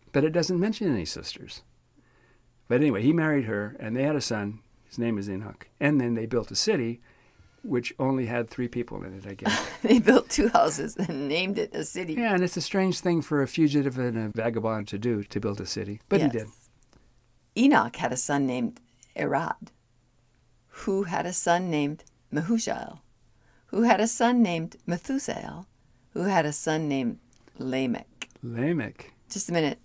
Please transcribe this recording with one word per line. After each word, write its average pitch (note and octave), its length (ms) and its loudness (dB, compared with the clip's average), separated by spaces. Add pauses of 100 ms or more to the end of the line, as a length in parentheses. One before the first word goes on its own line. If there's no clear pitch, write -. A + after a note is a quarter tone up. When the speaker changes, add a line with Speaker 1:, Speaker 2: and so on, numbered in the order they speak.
(120)
Speaker 1:
But C#3+ 120 2
it D#3+ 60 2
doesn't E3+ 280 0
mention G#3 340 0
any F#2+ 120 0
sisters. - 580 -12 (1080)
But A#2+ 120 4
anyway, B2 220 4
he C#3 100 6
married D#3 320 2
her, G#2+ 340 -4
and A2+ 180 -6
they C3+ 80 0
had D3+ 120 0
a C3+ 40 0
son. G#2+ 400 -4 (260)
His - 120 -14
name A#2 200 0
is G2+ 100 -4
Enoch. G2+ 400 -10 (100)
And C#3+ 220 2
then A#2+ 140 0
they A2+ 120 -4
built A2+ 240 -2
a G2 60 -12
city, B2 440 0 (640)
which B2 360 -2
only C3 280 0
had A#2 220 -2
three B2 200 -6
people A2+ 340 -6
in F#2 120 -12
it, G2 120 -14
I G2+ 80 -12
guess. - 400 -2
Speaker 2:
<laughs> - 80 -14
They A#3+ 180 6
built - 300 6
two - 180 2
houses D3+ 480 2
and C#3+ 320 -2
named F#3 300 0
it - 160 -6
a D#3 100 -4
city. E3+ 300 -6
Speaker 1:
Yeah, A3+ 200 0
and F3+ 80 4
it's F3 140 0
a F3+ 40 -4
strange F#3+ 400 0
thing E3+ 220 2
for C#3+ 200 0
a C3 60 2
fugitive C#3+ 500 2
and B2 200 -2
a A2 100 -2
vagabond A2 600 -2
to G2+ 100 -6
do, A2 260 0
to - 160 -6
build G#2 200 -4
a F#2 60 -8
city. G#2 420 -6
But F#3+ 120 4
he D#3+ 60 4
Speaker 2:
Yes. B2 60 2
Speaker 1:
did. A2 140 -4 (1120)
Speaker 2:
Enoch A3 400 6
had A#2+ 160 -2
a B2 40 -2
son C#3 300 0
named B2 340 -2 (360)
Arad, - 540 -2 (960)
who G3 360 -2
had E3 220 -2
a F3+ 60 -4
son F3+ 380 0
named D3+ 340 -2 (280)
Mehujael, E3 680 -4 (680)
who - 160 0
had A#3 180 6
a A3+ 60 2
son A#3+ 360 4
named E3 340 0 (100)
Methusael, F3+ 800 -6 (460)
who E3 100 -4
had F3+ 240 2
a D3+ 60 -2
son D#3 360 -2
named C3+ 300 -2 (400)
Lamech. B2+ 720 -4 (140)
Speaker 1:
Lamech. A#2+ 720 -4 (180)
Speaker 2:
Just - 180 -6
a F3 40 -4
minute. D#3+ 320 2